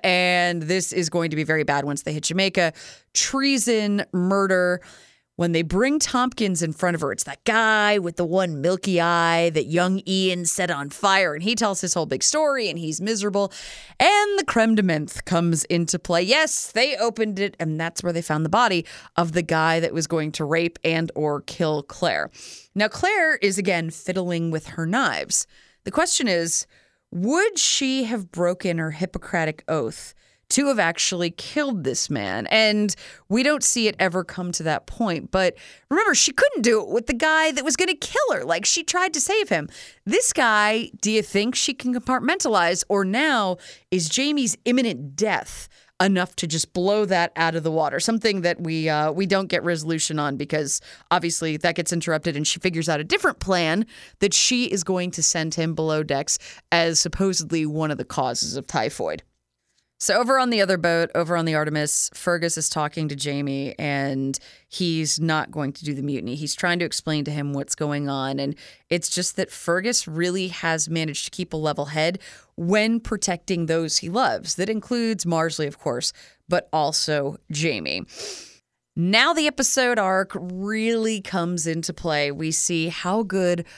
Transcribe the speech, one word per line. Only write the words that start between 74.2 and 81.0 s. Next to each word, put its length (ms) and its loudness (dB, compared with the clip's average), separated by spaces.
That 140 -2
includes 560 -2
Marsley, 420 0
of 140 -10
course, 320 -2
but 240 0
also 640 0
Jamie. 540 -2
Now 380 4
the 160 2
episode 500 2
arc 360 2
really 840 -2